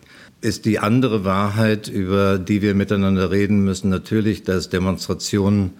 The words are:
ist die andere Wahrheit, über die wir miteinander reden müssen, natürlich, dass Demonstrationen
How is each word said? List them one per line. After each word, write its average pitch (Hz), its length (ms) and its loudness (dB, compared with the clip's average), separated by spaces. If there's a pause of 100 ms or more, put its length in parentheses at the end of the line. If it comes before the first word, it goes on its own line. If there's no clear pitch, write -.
(400)
ist - 240 -4
die 104 160 0
andere 110 440 2
Wahrheit, 104 640 0
über 98 500 0
die 92 240 -2
wir 104 120 2
miteinander 98 560 0
reden 101 340 2
müssen, 95 260 -2
natürlich, 101 520 -2
dass 92 280 -2
Demonstrationen 95 1080 -2